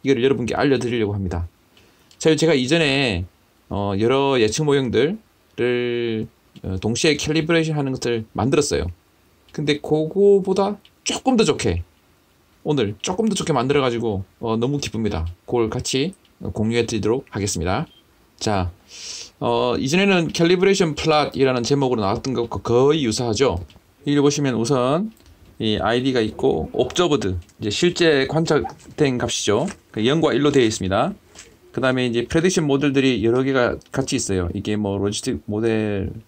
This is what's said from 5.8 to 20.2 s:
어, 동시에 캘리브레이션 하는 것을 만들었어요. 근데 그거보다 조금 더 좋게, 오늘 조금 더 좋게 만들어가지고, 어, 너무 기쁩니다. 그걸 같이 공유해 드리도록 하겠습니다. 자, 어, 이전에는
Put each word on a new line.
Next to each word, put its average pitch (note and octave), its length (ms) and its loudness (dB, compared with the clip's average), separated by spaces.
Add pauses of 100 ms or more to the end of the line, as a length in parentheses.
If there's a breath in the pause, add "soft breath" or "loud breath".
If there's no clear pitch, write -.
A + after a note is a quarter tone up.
어, F#2 180 -6
동시에 A#2+ 340 0
캘리브레이션 D#3 640 0
하는 C#3 160 -4
것을 A#2+ 400 -4
만들었어요. B2+ 540 0 (640)
근데 D3 280 -2
그거보다 F#3+ 1000 2 (240)
조금 - 340 -2
더 G#3+ 60 4
좋게, G#2+ 400 0 (800)
오늘 A#2+ 380 0
조금 A3 260 -2
더 G3 80 -2
좋게 E3 180 -2
만들어가지고, A#2+ 680 0 (160)
어, A2+ 180 -2
너무 C3+ 200 -2
기쁩니다. G#2 480 -4 (200)
그걸 A#2 240 0
같이 C3+ 440 -4 (400)
공유해 A2+ 320 0
드리도록 A2+ 440 -2
하겠습니다. G2 580 -4 (500)
자, F#2 340 -2 (680 loud breath)
어, A#2+ 380 0
이전에는 F3 520 2